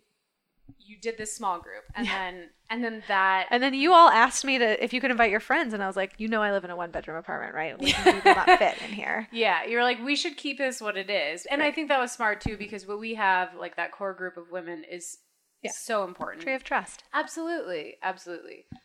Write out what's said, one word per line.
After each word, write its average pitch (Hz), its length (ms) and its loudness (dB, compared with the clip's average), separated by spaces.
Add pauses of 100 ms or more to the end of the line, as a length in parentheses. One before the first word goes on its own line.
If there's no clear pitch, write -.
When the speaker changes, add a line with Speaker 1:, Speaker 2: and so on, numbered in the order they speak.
(800)
Speaker 1:
you 208 200 -20
did 226 180 -6
this 214 140 -10
small 190 280 -4
group - 240 -16 (100)
and 214 140 -4
Speaker 2:
Yeah. 190 240 -4
Speaker 1:
then, 180 180 -16 (220)
and 233 120 -4
then 220 240 -6
that 190 440 4
Speaker 2:
And 247 100 4
then 262 140 0
you 294 180 6
all 339 160 12
asked 240 340 6
me 269 140 0
to, 226 260 2
if 240 100 -2
you 254 60 -2
could 247 120 0
invite 233 180 4
your 202 100 0
friends. 269 360 0
And 202 80 -6
I - 40 -4
was 190 80 -6
like, 190 220 -2
"You 220 100 -6
know, 220 140 0
I 208 100 2
live 196 140 0
in 175 60 -12
a 175 40 -8
one 175 140 -6
bedroom 165 280 -8
apartment, - 360 -8
right? 156 260 -6
We 277 120 2
can, - 240 4
people 392 180 6
not 190 140 2
Speaker 1:
<laughs> 359 100 8
Speaker 2:
fit 208 240 2
in 220 100 -10
here." 208 400 -4
Speaker 1:
Yeah. 208 340 0
You're 233 180 0
like, 247 200 0
"We 277 120 -2
should 294 220 -4
keep 277 200 -8
this 262 240 -4
what 208 160 -6
it 196 140 -6
is." 165 340 -2
And 277 160 -2
I 302 40 2
Speaker 2:
Right. 294 100 -2
Speaker 1:
think 311 140 -4
that 277 100 2
was 247 120 -2
smart 214 300 -2
too, 220 160 -6
because 196 300 -12
what 208 120 -8
we 226 140 -8
have, 185 400 2
like, 175 220 -12
that 170 160 -6
core 196 240 -8
group 185 220 -10
of 170 120 -16
women 170 340 -10
is - 360 -16 (420)
Speaker 2:
Yeah. 214 80 -8
Speaker 1:
so 214 360 -4
important. - 360 -12
Speaker 2:
Tree 269 140 -4
of 262 80 -10
trust. - 400 -6 (100)
Speaker 1:
Absolutely. 302 880 -6
Absolutely. - 640 -10 (200)